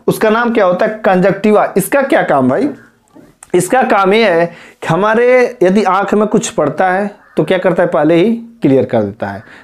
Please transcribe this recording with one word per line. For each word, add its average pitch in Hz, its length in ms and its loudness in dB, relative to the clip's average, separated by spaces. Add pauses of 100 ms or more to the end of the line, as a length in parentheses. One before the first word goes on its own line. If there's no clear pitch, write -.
उसका - 240 0
नाम 233 240 0
क्या 214 100 2
होता 180 220 0
है, - 180 -8
conjunctiva। 190 720 2
इसका 269 260 0
क्या 269 200 0
काम 139 260 0
भाई, 196 220 -2 (840)
इसका 180 280 0
काम 202 320 2
ये 220 160 2
है 170 160 2 (360)
कि - 60 -8
हमारे 240 760 0
यदि 190 200 2
आंख 190 320 0
में 208 140 0
कुछ 196 220 -2
पड़ता 156 400 -2
है, 202 200 -4 (260)
तो 160 80 0
क्या 185 140 0
करता 185 240 0
है, 175 60 0
पहले 165 260 0
ही 220 280 0 (200)
clear 135 220 2
कर 123 180 -2
देता 101 240 -8
है, 98 160 -12 (220)